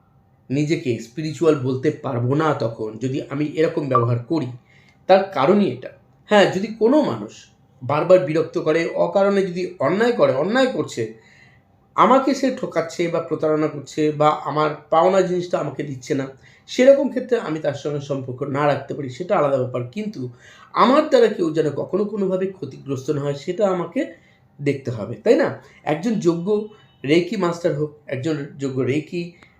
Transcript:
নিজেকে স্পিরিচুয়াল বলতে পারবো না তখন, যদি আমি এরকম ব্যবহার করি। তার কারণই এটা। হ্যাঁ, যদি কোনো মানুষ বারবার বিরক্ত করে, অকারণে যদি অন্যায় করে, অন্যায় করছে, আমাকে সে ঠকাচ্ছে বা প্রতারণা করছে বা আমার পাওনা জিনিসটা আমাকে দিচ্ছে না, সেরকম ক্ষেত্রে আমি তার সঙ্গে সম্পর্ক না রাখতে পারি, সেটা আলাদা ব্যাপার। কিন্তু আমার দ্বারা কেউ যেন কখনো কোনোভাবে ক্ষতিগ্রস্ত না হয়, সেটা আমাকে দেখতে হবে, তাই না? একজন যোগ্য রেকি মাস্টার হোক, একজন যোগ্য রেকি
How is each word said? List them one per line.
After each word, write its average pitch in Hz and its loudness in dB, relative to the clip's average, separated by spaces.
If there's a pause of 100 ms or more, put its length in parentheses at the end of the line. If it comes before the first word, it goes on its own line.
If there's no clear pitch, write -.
(500)
নিজেকে 143 -2
স্পিরিচুয়াল 156 0
বলতে 123 0
পারবো 127 -2
না 156 2
তখন, 110 -6
যদি 131 -4
আমি 143 -4
এরকম 156 0
ব্যবহার 120 2
করি। 147 -4 (600)
তার 190 8
কারণই 175 2
এটা। - -12 (360)
হ্যাঁ, 190 6
যদি 190 -4
কোনো 247 2
মানুষ 113 -6 (360)
বারবার 156 4
বিরক্ত 156 -2
করে, 156 0
অকারণে 196 2
যদি 180 -4
অন্যায় 196 2
করে, 143 4
অন্যায় 202 2
করছে, 123 -4 (840)
আমাকে 254 4
সে 247 -2
ঠকাচ্ছে 170 -4
বা 165 -2
প্রতারণা 156 0
করছে 151 -2
বা 151 2
আমার 151 0 (140)
পাওনা 185 4
জিনিসটা 175 -2
আমাকে 151 -6
দিচ্ছে 139 -6
না, 135 -4 (400)
সেরকম 277 6
ক্ষেত্রে 226 -2
আমি 156 -4
তার 151 -2
সঙ্গে 147 -6
সম্পর্ক 131 -8
না 143 -2
রাখতে 135 -2
পারি, 139 -8
সেটা 180 -4
আলাদা 139 2
ব্যাপার। 123 -4
কিন্তু 139 -8 (440)
আমার 269 4
দ্বারা 233 6
কেউ 170 -2
যেন 151 0
কখনো 143 -2
কোনোভাবে 190 -2
ক্ষতিগ্রস্ত 139 -8
না 147 -2
হয়, 143 -2
সেটা 180 -2
আমাকে 185 -4 (480)
দেখতে 139 -2
হবে, 104 -8
তাই 233 4
না? 185 0 (220)
একজন 170 -2
যোগ্য 175 0 (360)
রেকি 170 2
মাস্টার 170 -2
হোক, 151 -6 (100)
একজন 139 -4 (120)
যোগ্য 135 -4
রেকি 156 -4 (280)